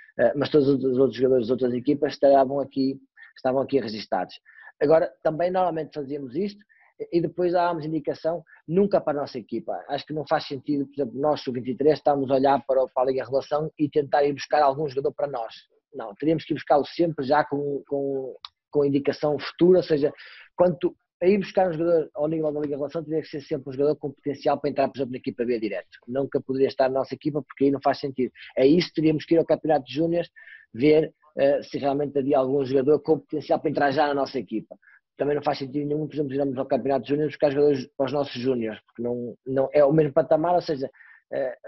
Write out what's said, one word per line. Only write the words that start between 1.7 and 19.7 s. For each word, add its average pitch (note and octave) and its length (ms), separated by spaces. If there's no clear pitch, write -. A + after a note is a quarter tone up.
equipas C#3 380
estavam C#3 480
aqui, C3+ 360
estavam C3 240
aqui C3 200
registados. G#2 580
Agora, D#3+ 400
também E3 300
normalmente F3 420
fazíamos C#3 440
isto G3+ 280
e E3+ 100
depois F3 340
dávamos F3 300
indicação, D#3+ 600
nunca F#3+ 320
para D3 180
a C#3+ 40
nossa C3 140
equipa. G#2+ 400
Acho C#3 180
que D3+ 60
não D3+ 120
faz D3 220
sentido, C#3+ 400
por - 80
exemplo, B2+ 260
nós, D3 200
sub-vinte B2+ 320
e G#2 40
três, C#3+ 220
estamos C#3 320
a C#3 40
olhar C3+ 300
para C3 200
o, B2 40
para B2+ 140
a C3 40
Liga C3 180
Revelação D3 520
e D3+ 120
tentar D3 340
ir C#3+ 100
buscar D3 300
algum C#3+ 260
jogador C3+ 240
para C#3+ 140
nós. A2+ 280
Não, A2+ 220
teríamos D#3 300
que - 80
ir - 20
buscá-lo C#3+ 320
sempre D#3 400
já D3 180
com, C#3+ 440
com, C3+ 480
com D3 140
indicação C#3+ 560
futura, F3+ 380